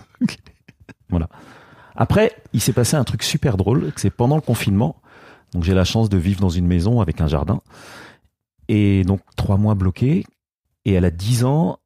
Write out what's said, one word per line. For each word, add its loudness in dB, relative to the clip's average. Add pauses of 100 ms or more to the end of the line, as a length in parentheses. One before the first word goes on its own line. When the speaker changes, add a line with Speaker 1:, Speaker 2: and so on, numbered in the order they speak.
Speaker 1:
<laughs> -12
Ok. -4 (720)
Speaker 2:
Voilà. -2 (680)
Après, 2 (220)
il 0
s'est 0
passé 0
un 0
truc -6
super -2
drôle, 0
que -14
c'est 0
pendant 0
le 0
confinement. 0 (580)
Donc, -2
j'ai 2
la 4
chance 0
de 2
vivre 0
dans 2
une -2
maison 2
avec 0
un 2
jardin. -2 (1080)
Et 2
donc, 0 (160)
trois -2
mois 2
bloqués. -2 (600)
Et 0
elle 2
a 2
dix -2
ans. 0